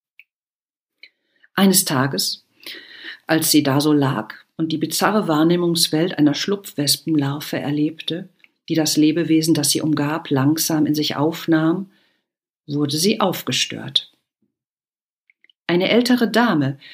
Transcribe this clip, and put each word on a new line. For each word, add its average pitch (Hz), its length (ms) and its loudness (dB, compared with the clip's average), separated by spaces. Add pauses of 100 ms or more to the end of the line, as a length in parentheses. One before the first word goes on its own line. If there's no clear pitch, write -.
(1500)
Eines 190 320 4
Tages, 139 580 -2 (800)
als 160 240 0
sie 151 120 6
da 139 180 2
so 151 120 2
lag 131 420 0 (220)
und 160 140 -4
die 160 80 -4
bizarre 180 500 -2
Wahrnehmungswelt 165 920 2
einer 151 160 4
Schlupfwespenlarve 151 1200 -4
erlebte, 156 680 -4 (400)
die 160 60 -2
das 156 220 0
Lebewesen, 160 580 2
das 143 160 -2
sie - 100 -2
umgab, 151 500 -2
langsam 151 540 2
in 151 100 0
sich 147 220 -4
aufnahm, 165 760 0 (760)
wurde 147 300 -4
sie 202 240 0
aufgestört. 131 920 -4 (1500)
Eine 175 240 0
ältere 240 400 2
Dame 165 480 0 (160)